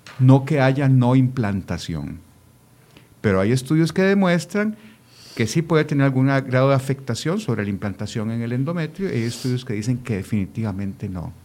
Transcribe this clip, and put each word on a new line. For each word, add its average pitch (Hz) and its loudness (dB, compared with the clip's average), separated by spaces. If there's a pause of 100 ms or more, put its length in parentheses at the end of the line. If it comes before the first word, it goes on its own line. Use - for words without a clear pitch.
(180)
no 131 8
que 147 0
haya 135 2
no 127 6
implantación. 98 -2 (1000)
Pero 95 2
hay 101 2
estudios 160 2
que 190 0
demuestran 196 0 (580)
que 117 0
sí 160 0
puede 160 2
tener 147 0
algún 131 2
grado 135 2
de 139 4
afectación 135 -2
sobre 110 -4
la 101 -4
implantación 104 -6
en 117 -4
el 117 -6
endometrio, 160 -4
y 147 -4
hay 113 0
estudios 123 -4
que 113 -6
dicen 113 -2
que 120 -4
definitivamente 98 -6
no. 85 -8 (120)